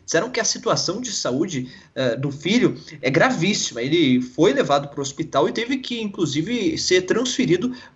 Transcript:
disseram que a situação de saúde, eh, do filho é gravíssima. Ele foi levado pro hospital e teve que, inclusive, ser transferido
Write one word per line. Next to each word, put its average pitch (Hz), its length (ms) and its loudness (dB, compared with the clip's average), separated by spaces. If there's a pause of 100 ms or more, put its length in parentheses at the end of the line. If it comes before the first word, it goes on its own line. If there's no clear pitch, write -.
disseram 208 260 -2
que - 80 -6
a 220 60 0
situação 190 560 -2
de 247 100 -8
saúde, 139 600 -4 (220)
eh, 127 200 0
do 131 160 -4
filho 196 460 2 (240)
é 131 100 -2
gravíssima. 185 720 2
Ele 135 380 4
foi 156 320 2
levado 143 360 0
pro - 120 -8
hospital 143 480 -2
e - 40 -4
teve 240 260 -2
que, 240 220 -6
inclusive, 175 760 -2
ser 180 260 2
transferido 214 720 0 (220)